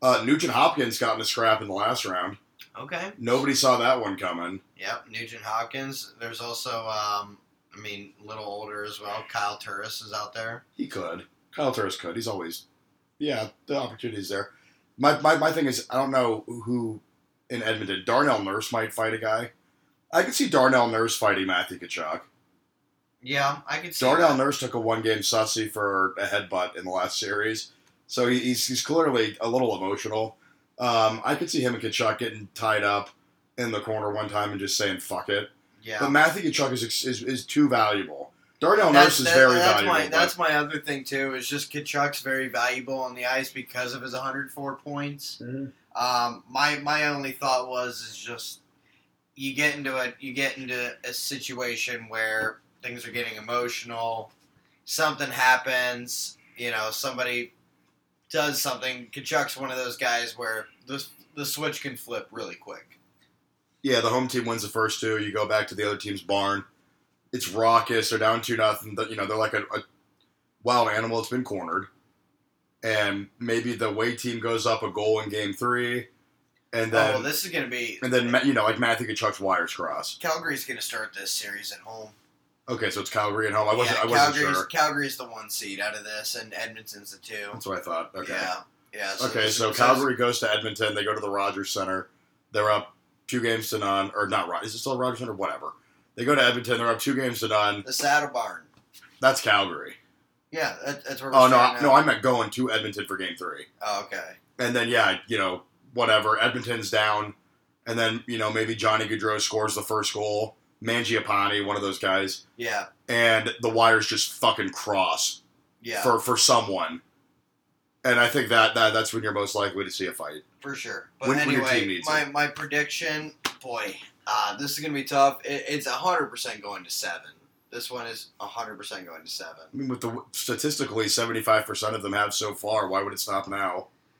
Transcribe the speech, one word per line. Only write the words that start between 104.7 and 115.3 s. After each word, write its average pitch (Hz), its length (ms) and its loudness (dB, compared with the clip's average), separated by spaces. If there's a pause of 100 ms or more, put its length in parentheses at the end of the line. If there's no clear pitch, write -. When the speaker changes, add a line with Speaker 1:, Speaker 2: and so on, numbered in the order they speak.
Speaker 1:
then, 117 140 2
yeah, 104 300 4 (100)
you 113 100 0
know, 92 240 -2 (320)
whatever. 110 480 4
Edmonton's 117 480 -2
down. 107 440 2 (520)
And 117 120 -4
then, 113 280 0
you 120 120 -4
know, 107 140 0
maybe 110 220 0
Johnny 107 320 2
Gaudreau 107 340 -2
scores 107 360 0
the 104 60 -4
first 107 300 -2
goal. 107 440 -2 (260)
Mangiapane, 104 800 0
one 104 120 -2
of 101 60 -2
those 95 180 -2
guys. 95 460 0 (100)
Speaker 2:
Yeah. 110 300 -4 (220)
Speaker 1:
And 113 420 4 (100)
the 117 80 0
wires 113 400 6
just - 240 0
fucking 110 380 0
cross 92 720 0 (400)